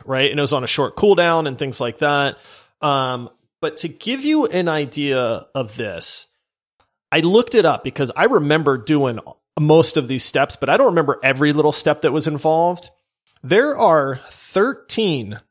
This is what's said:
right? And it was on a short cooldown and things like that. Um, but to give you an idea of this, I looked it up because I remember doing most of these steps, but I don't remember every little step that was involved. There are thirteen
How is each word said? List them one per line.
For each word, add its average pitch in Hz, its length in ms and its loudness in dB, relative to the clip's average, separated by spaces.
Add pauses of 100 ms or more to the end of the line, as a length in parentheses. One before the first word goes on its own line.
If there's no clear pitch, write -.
right? 135 240 0
And 147 100 -4
it - 20 0
was 143 120 -2
on 127 100 -2
a - 20 -8
short - 300 -4
cooldown 170 500 2
and 131 120 -8
things 135 240 -6
like 120 160 -6
that. 143 400 -2 (420)
Um, 127 480 -2 (320)
but 156 180 -4
to 170 100 -6
give 262 360 -8
you 302 220 2
an 175 240 -2
idea 135 840 -2
of 123 220 -6
this, 98 520 -6 (840)
I 156 80 2
looked 202 340 2
it 202 120 6
up 135 180 0
because 131 320 -4
I 160 80 2
remember 151 540 2
doing 127 400 0 (420)
most 156 380 4
of 127 100 -2
these 127 160 0
steps, - 320 0
but 131 140 -4
I 175 80 2
don't 277 80 6
remember 160 360 0
every 135 300 2
little 151 200 2
step - 280 0
that 160 120 2
was 156 140 -2
involved. 160 640 -2 (540)
There 247 340 2
are 151 400 2 (140)
thirteen 180 1120 -4 (100)